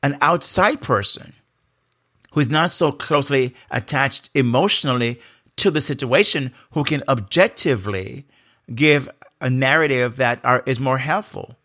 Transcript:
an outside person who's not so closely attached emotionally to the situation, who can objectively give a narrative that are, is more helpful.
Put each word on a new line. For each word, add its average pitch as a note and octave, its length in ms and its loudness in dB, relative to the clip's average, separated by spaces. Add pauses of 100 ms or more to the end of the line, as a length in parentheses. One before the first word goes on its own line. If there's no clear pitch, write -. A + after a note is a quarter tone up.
an C#3+ 200 -2
outside F#3 580 2
person - 540 -4 (960)
who's C#3+ 160 0
not D#3 220 0
so D#3 200 2
closely C#3 640 0 (160)
attached C3+ 640 -2
emotionally B2 880 0 (360)
to G3+ 140 2
the D3+ 120 0
situation, C#3 720 0 (160)
who D3 140 -2
can D3 220 -2
objectively A2+ 1200 -2 (500)
give C#3+ 360 2 (320)
a B2+ 80 -2
narrative C3 680 2
that B2 260 0
are, B2 220 2
is B2+ 160 -2
more C3 160 0
helpful. D3+ 680 -6